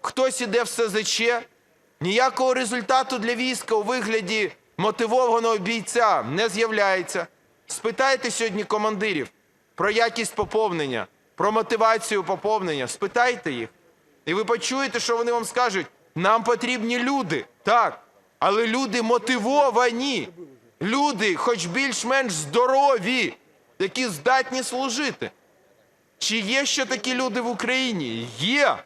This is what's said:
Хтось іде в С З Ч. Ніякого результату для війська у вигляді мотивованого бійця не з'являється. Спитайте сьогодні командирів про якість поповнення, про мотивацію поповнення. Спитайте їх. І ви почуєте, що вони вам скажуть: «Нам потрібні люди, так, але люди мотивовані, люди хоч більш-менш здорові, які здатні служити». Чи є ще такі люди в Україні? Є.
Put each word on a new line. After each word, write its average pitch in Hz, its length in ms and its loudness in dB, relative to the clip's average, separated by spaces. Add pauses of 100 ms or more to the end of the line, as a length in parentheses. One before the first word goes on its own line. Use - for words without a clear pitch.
Хтось 262 400 -2
іде 233 220 0
в 214 40 -4
С 226 220 -2
З 208 140 -2
Ч. 233 380 0 (600)
Ніякого 254 520 2
результату 254 640 0
для 233 180 -2
війська 240 400 -2
у 208 80 0
вигляді 220 680 -2 (260)
мотивованого 226 800 2
бійця 208 680 0
не 175 260 0
з'являється. 196 800 0 (400)
Спитайте 262 640 0
сьогодні 214 320 -2
командирів 208 680 -2 (460)
про 196 160 0
якість 226 440 0
поповнення, 170 720 -2 (280)
про 196 160 0
мотивацію 220 720 2
поповнення. 180 640 -2
Спитайте 226 640 -2
їх. 117 180 -6 (560)
І 156 80 -2
ви 208 120 0
почуєте, 240 540 -2
що 233 180 -2
вони 233 140 0
вам 233 140 -2
скажуть: 202 420 0 (280)
«Нам 202 280 2
потрібні 240 560 0
люди, 240 460 -2 (180)
так, 208 360 2 (400)
але 214 280 2
люди 240 340 0
мотивовані, 240 1300 2 (520)
люди 220 540 0
хоч 196 300 -2
більш-менш 254 680 -2
здорові, 233 1000 2 (460)
які 220 280 -2
здатні 254 560 0
служити». 247 680 -2 (840)
Чи 220 200 0
є 240 280 2
ще 269 200 2
такі 254 280 -2
люди 247 280 0
в 233 60 -2
Україні? 208 800 0 (120)
Є. 220 460 2